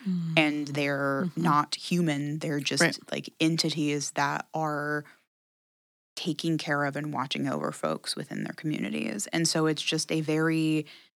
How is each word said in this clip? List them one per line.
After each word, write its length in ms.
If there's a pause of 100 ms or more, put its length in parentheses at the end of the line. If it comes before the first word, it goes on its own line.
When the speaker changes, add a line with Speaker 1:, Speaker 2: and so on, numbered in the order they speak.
Speaker 1:
Mm. 300
Speaker 2:
And 300
they're 600
Speaker 1:
Mm-hmm. 140
Speaker 2:
not 340
human. 640
They're 200
just 220
Speaker 1:
Right. 180 (120)
Speaker 2:
like, 180 (100)
entities 720
that 420
are 520 (1080)
taking 420
care 280
of 100
and 180
watching 340
over 240
folks 440
within 280
their 100
communities. 760
And 200
so 200
it's 140
just 300
a 100
very, 640 (320)